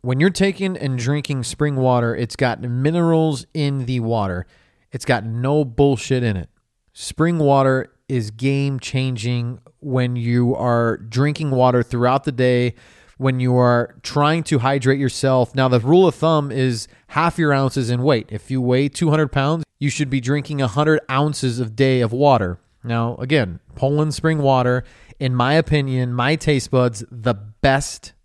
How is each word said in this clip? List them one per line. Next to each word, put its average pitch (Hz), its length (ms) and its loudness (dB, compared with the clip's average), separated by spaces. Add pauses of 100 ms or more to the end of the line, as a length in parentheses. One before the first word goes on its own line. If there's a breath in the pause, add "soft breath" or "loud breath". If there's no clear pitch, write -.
When 127 180 -2
you're 175 100 4
taking 190 460 -2
and 131 240 -4
drinking 135 440 -4
spring 147 340 -2
water, 123 380 2
it's 117 200 -6
got 123 260 -2
minerals 156 920 0
in 139 320 -4
the 123 160 -2
water. 104 440 -2 (460 soft breath)
It's - 140 -10
got 117 180 0
no 127 400 0
bullshit 131 580 0
in 113 140 0
it. 87 140 -8 (420)
Spring 170 480 -2
water 135 540 2 (140)
is 113 240 -4
game-changing 127 1300 -2 (200)
when 127 360 -2
you 120 400 2
are 117 420 0
drinking 139 540 -2
water 127 320 4
throughout 123 400 0
the 147 80 -4
day, 123 420 2 (440 soft breath)
when 131 220 0
you 127 160 2
are 120 460 2
trying 151 400 0
to 151 180 0
hydrate 135 380 2
yourself. 131 560 0
Now, 131 140 2
the 123 140 4
rule 175 260 6
of - 80 0
thumb 151 360 0
is 123 360 -2 (200 soft breath)
half 165 300 0
your 151 160 2
ounces 135 360 0
in 123 120 0
weight. 131 280 0
If 104 200 -12
you 131 120 -2
weigh 127 260 2
two 156 220 -2
hundred 151 220 2
pounds, 151 340 0 (120)
you 143 120 -2
should 143 200 -4
be 131 120 -2
drinking 139 400 -4
a 127 60 0
hundred 151 340 2 (100)
ounces 135 480 0
a 123 60 -2
day 127 340 2
of 113 140 0
water. 120 460 2 (240)
Now, 117 340 -4
again, 123 420 -2 (160)
Poland 147 380 0
spring 160 280 -2
water, 127 440 2 (340 soft breath)
in 127 160 -2
my 123 200 2
opinion, 135 580 0
my 127 240 0
taste 143 340 -2
buds, 123 400 0
the 120 220 -2
best 120 800 -2 (120)